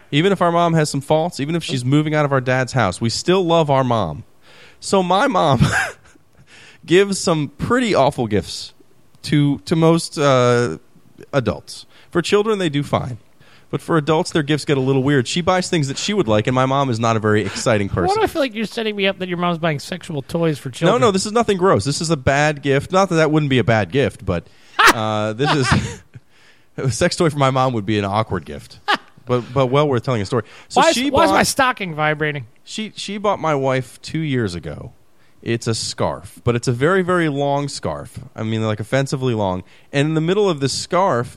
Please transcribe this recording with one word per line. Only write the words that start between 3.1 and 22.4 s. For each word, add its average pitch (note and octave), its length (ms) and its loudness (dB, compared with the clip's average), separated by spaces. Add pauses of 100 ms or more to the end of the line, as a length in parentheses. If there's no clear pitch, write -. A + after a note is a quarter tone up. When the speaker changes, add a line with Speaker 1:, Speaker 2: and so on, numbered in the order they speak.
Speaker 1:
still F#3 340 0
love E3 260 2
our C3+ 140 2
mom. G#2 400 -2 (560)
So G3 220 0
my F#3+ 260 2
mom D3+ 320 2 (600)
<laughs> - 640 -20
gives F#3+ 320 2
some D#3 300 -2
pretty A#3+ 460 -2
awful C3 320 2
gifts - 480 -4 (480)
to, C#3+ 380 2
to - 160 -2
most, E3 420 2
uh, B2 600 2 (540)
adults. G#2 540 -4 (240)
For F3 100 0
children, G#3 380 0
they F#3 100 0
do C#3+ 140 -2
fine. B2 340 -4 (540)
But C#3+ 100 -6
for E3 160 -2
adults, D#3 360 0
their E3 100 0
gifts C#3+ 220 -2
get D3 140 0
a - 20 0
little C3 220 2
weird. C3+ 260 2
She F3+ 140 -2
buys F3+ 280 0
things D3+ 180 2
that C3+ 100 -6
she - 140 -4
would G3 160 2
like, G#2+ 180 4
and B2+ 80 0
my C3 120 2
mom C3+ 240 0
is A2+ 80 -2
not A2+ 180 2
a G#2+ 40 0
very G#2+ 220 2
exciting G#2 460 0
Speaker 2:
Why - 140 -4
do F3 60 2
Speaker 1:
person. G#4+ 140 2
Speaker 2:
I F#4+ 40 4
feel - 140 -4
like C4 140 -2
you're A3 120 -4
setting G#3+ 300 -6
me G3 100 0
up F#3+ 140 -2
that F#3 80 -6
your F3 100 -4
mom's F3 200 0
buying D#3 200 -2
sexual D#3+ 440 -8
toys E3 360 -2
for - 120 -12
Speaker 1:
No, - 20 -12
Speaker 2:
children? G3 300 2
Speaker 1:
no, A#3 100 6
this F#3+ 120 -2
is G#3 80 -6
nothing A3 260 2
gross. E3+ 260 2
This C#3 160 -2
is E3 100 -4
a E3 60 2
bad C#3+ 460 0